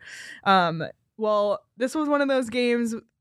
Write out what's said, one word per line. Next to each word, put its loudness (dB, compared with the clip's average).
Um, 2
well, 0
this -2
was -2
one 2
of 2
those 0
games. 0